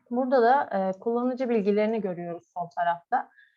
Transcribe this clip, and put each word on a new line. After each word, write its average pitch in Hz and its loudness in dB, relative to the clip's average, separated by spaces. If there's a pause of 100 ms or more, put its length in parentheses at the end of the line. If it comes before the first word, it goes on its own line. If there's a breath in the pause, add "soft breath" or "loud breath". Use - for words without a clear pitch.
(100)
Burada 247 2
da, 247 4
e, 190 0
kullanıcı 240 -2
bilgilerini 214 2
görüyoruz 175 -8
sol 175 -6
tarafta. 170 -4 (280 soft breath)